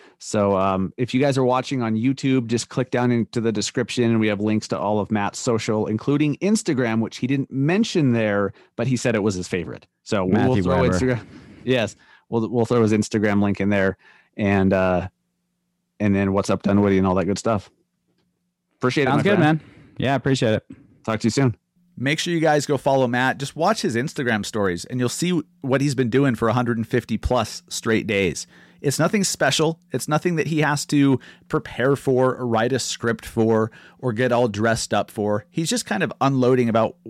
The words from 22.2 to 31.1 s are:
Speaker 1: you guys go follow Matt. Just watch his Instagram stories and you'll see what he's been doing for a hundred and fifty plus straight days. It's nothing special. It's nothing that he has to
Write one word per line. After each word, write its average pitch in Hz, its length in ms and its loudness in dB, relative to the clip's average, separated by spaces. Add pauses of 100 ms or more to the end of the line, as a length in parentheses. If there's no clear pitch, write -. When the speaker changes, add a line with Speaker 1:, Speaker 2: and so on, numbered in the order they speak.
Speaker 1:
you 165 80 -2
guys 151 240 2
go 143 120 0
follow 135 300 2
Matt. 123 300 0
Just 139 180 -10
watch 185 260 0
his 143 140 -2
Instagram 120 500 -2
stories 95 400 -2
and 127 140 -6
you'll 123 80 0
see 175 340 -2 (200)
what 135 200 0
he's 143 140 0
been 131 140 0
doing 131 260 2
for 113 140 0
a 110 40 2
hundred 120 240 -2
and 113 80 -4
fifty 117 320 -2
plus - 520 -2
straight 110 360 -2
days. 98 420 -2 (340)
It's 143 180 -2
nothing 180 240 0
special. 160 560 0 (140)
It's 127 160 -6
nothing 165 260 0
that 156 120 -2
he 156 120 -2
has 147 280 -2
to 139 320 2 (280)